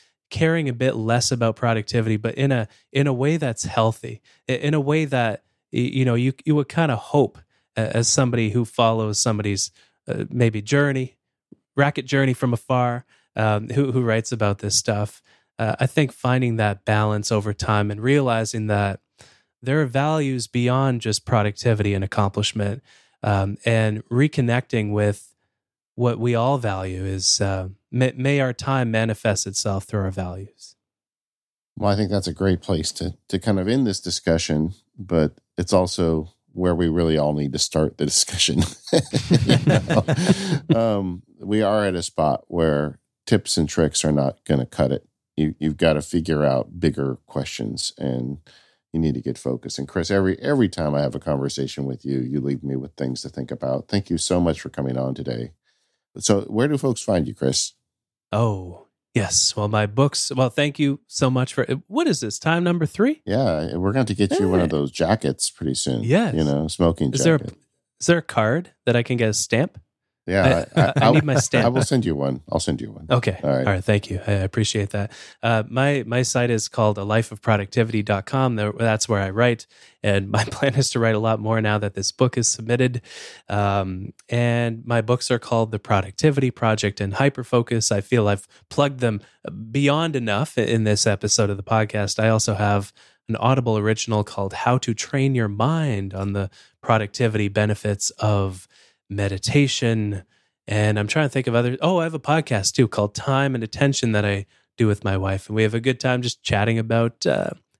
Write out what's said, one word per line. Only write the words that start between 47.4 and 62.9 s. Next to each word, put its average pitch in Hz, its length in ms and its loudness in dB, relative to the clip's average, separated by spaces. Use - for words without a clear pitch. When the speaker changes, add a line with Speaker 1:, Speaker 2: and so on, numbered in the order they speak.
Speaker 2:
and 67 420 -6
you 80 60 -2
need 78 160 2
to 62 60 -6
get 67 160 -6
focused. 64 420 -8
And 69 80 -6
Chris, 85 220 -4
every, 95 320 2
every 131 280 2
time 76 260 -2
I 71 60 2
have 67 140 -2
a 69 40 -6
conversation 69 640 -4
with 65 200 -8
you, 67 140 -2
you 65 220 -4
leave 69 220 -4
me 67 120 -4
with 67 200 -8
things 64 260 -6
to - 80 -12
think 67 220 -10
about. 67 360 -4
Thank 98 220 -4
you 87 80 0
so 90 220 0
much 82 220 0
for - 80 -12
coming 65 280 -4
on 65 160 -2
today. 62 380 -8
So 101 260 2
where 113 240 -2
do 147 100 0
folks 131 240 -2
find 87 260 0
you, 57 80 -10
Chris? - 380 -2
Speaker 1:
Oh, 98 560 -2
yes. - 420 0
Well, 104 120 -2
my 107 180 2
books, 127 500 0
well, 127 140 2
thank 143 300 -2
you 143 260 0
so - 240 0
much 127 240 0
for, 127 120 0
what 302 200 -2
is 214 140 0
this, - 180 -6
time 170 240 0
number 175 220 0
three? 254 400 0